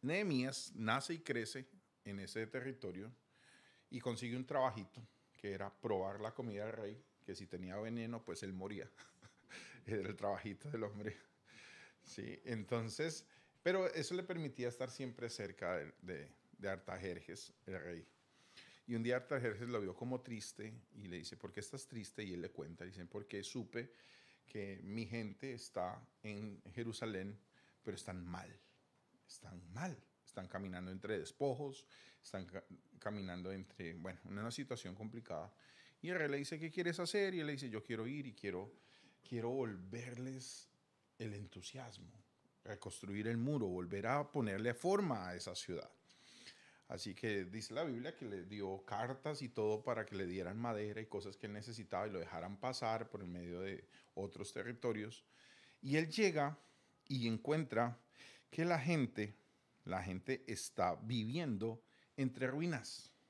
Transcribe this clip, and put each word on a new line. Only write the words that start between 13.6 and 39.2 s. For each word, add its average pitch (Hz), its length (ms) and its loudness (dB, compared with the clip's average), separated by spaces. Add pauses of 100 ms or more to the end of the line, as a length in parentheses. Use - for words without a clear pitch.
pero 185 320 6
eso 165 220 0
le 185 80 0
permitía 151 460 0
estar 123 200 -2
siempre 120 400 -4
cerca 92 460 0
de, 76 260 0
de, 76 300 -6 (260)
de 98 120 0
Artajerjes, 90 840 -4 (120)
el 92 160 -4
rey. 85 260 -6 (800)
Y 120 80 2
un 113 80 4
día 123 140 6
Artajerjes 120 500 2
lo 120 140 2
vio 92 120 0
como 123 280 -2
triste 110 520 -8 (220)
y 101 120 -10
le 87 100 -4
dice, 82 180 -6
"¿Por 92 160 -8
qué - 80 -4
estás - 280 -8
triste?". 107 360 -6
Y 92 100 -2
él 87 80 -2
le - 100 -4
cuenta, 82 340 -8
dice, 95 200 -8
"Porque 101 380 -4
supe 117 480 -4 (540)
que 98 380 -4
mi 107 220 -2
gente 117 480 -4
está 104 480 -2 (220)
en 104 380 -6 (120)
Jerusalén, 110 640 -2 (460)
pero 101 120 -2
están 90 300 -4
mal, 90 320 -6 (680)
están 92 340 -12 (120)
mal. 147 280 -4 (240)
Están 92 240 -8
caminando 92 420 -2
entre 101 260 0
despojos, 135 680 0 (360)
están 95 240 -6
ca-, 90 180 -8 (360)
caminando 95 520 -2
entre, 90 440 -6
bueno, 90 300 -6
en 95 120 -6
una 113 140 -2
situación 117 420 -4
complicada". 107 600 -6 (480)
Y 160 80 -4
el 180 100 2
rey 147 100 4
le 139 80 4
dice, 143 220 -2
"¿Qué 160 100 -2
quieres 175 300 2
hacer?". 190 340 4
Y 175 60 2
él 151 80 2
le 147 60 2
dice, 135 160 -2
"Yo 107 120 0
quiero 113 240 0
ir 139 220 -2
y 107 60 -8
quiero, 98 400 -2 (500)